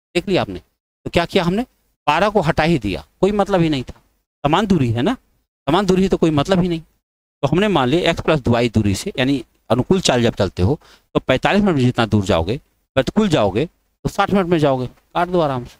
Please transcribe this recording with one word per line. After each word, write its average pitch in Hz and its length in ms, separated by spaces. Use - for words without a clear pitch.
देख 180 140
लिया 160 140
आपने। 98 160
तो - 520
क्या 170 160
किया 185 180
हमने, 190 180
बारह 170 240
को 208 100
हटा 156 220
ही 160 160
दिया, 95 260
कोई 196 120
मतलब 196 280
ही 165 80
नहीं 135 160
था, - 160
समान 170 220
दूरी 151 260
है 117 100
ना, 220 120
समान 185 200
दूरी 185 160
है 190 60
तो 170 80
कोई 165 160
मतलब 175 280
ही 180 80
नहीं। 165 120
तो - 680
हमने 190 200
मान 143 200
लिया 165 220
x 160 120
plus 160 260
y 120 200
दूरी 104 260
से, - 240
यानी 131 260
अनुकूल 127 300
चाल 127 220
जब 113 120
चलते 92 280
हो 110 160
तो 151 60
पैंतालीस 147 420
मिनट 185 140
में 131 60
जितना 123 240
दूर 104 180
जाओगे, 92 320
प्रतिकूल 208 320
जाओगे 117 360
तो - 440
साठ 196 220
मिनट 190 160
में 170 120
जाओगे, 131 280
काट - 420
दो 180 120
आराम 135 240
से। - 160